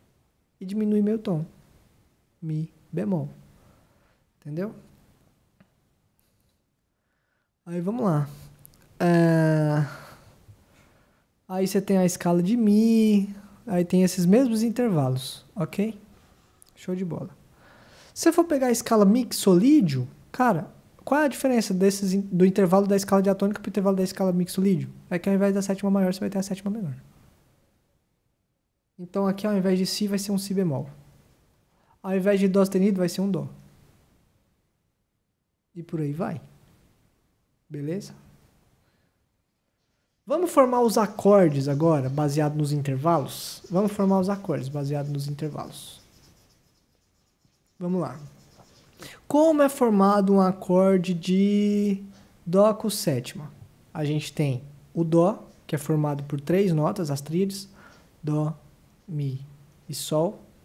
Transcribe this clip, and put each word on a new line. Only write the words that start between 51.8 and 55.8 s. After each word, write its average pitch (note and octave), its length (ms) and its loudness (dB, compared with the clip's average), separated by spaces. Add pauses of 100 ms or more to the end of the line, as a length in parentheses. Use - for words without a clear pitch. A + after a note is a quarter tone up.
dó G3+ 300 4
com G#3+ 160 -6
sétima? C#3+ 640 -6 (420)
A D#3+ 100 -6
gente D3+ 300 -4
tem C#3 300 -2 (280)
o E3+ 120 -2
dó, E3+ 440 2 (200)
que - 80 -4
é - 20 -6
formado D3 460 -2